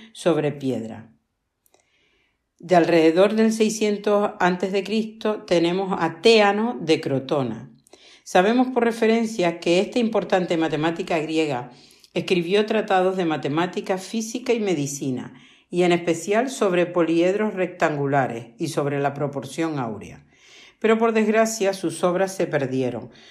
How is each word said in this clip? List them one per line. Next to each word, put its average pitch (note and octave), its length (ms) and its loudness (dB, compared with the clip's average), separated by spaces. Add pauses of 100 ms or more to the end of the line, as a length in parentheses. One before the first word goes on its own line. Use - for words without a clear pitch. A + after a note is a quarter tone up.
(140)
sobre D3+ 380 0
piedra. A2 600 -6 (1500)
De F3+ 180 2
alrededor E3+ 580 6
del A3 180 4
seiscientos G#3 800 0 (100)
antes F#3 320 0
de G3 100 0
Cristo G#3+ 600 -4
tenemos F3+ 580 0
a E3 220 -4
Teano G#3+ 580 4
de D#3 200 2
Crotona. C3 720 -4 (540)
Sabemos A#3 440 4
por A#3+ 160 0
referencia A3 760 0
que G#3+ 200 2
esta - 180 -2
importante F#3+ 580 0
matemática D#3+ 600 -2
griega D3+ 540 -2 (420)
escribió F3+ 500 0
tratados G3 540 2
de F3+ 80 0
matemática, F3 720 -2
física A3+ 560 -4
y A#3+ 60 -2
medicina, D3 760 -4 (340)
y F3+ 140 0
en G#3 100 4
especial G3+ 560 0
sobre F3+ 380 0
poliedros F3 640 0
rectangulares C#3+ 1040 -2
y E3 120 -4
sobre C#3+ 300 -2
la C#3 140 -2
proporción C#3+ 640 -6
áurea. G2 460 -10 (540)
Pero A3 180 4
por A3+ 160 2
desgracia A3 600 2
sus E3 280 -6
obras F#3 320 0
se F3 120 -2
perdieron. B2+ 640 -4 (200)